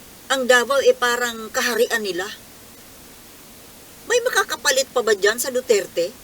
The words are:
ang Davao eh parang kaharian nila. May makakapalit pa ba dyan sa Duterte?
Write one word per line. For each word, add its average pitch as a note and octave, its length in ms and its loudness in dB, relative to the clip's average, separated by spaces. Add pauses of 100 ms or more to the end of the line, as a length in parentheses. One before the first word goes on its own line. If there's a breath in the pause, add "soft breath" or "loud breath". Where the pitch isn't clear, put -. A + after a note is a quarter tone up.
(300)
ang C4+ 160 -2
Davao B3 400 4
eh B3 80 6
parang A#3+ 560 -4
kaharian A#3 560 0
nila. F#3 240 -6 (1800)
May A#4+ 160 0
makakapalit D4 720 -2
pa B3 80 0
ba G#3+ 160 2
dyan G#3 240 0
sa C#4 80 -6
Duterte? G#3 640 -2 (100)